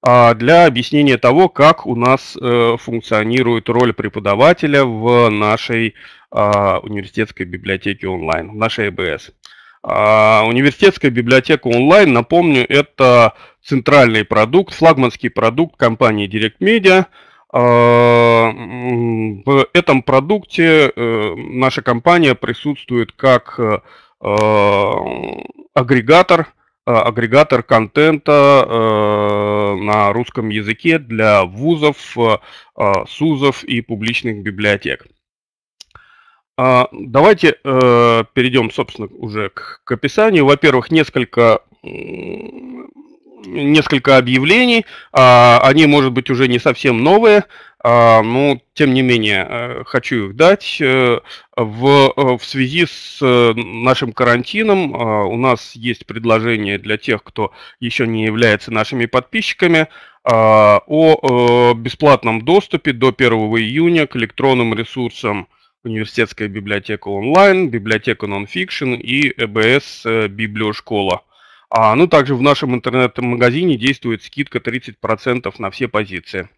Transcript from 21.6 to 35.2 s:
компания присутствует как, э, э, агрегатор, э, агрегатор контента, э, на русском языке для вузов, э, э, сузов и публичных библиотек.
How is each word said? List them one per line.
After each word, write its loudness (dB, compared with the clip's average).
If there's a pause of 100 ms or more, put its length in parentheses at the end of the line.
компания 2
присутствует -6
как, 0
э, 0 (420)
э, 0 (840)
агрегатор, 2 (380)
э, -2
агрегатор 0
контента, 2
э, -2
на 0
русском -6
языке -4
для 0
вузов, -4
э, 0 (380)
э, 0 (160)
сузов -2
и -6
публичных -8
библиотек. -4 (1500)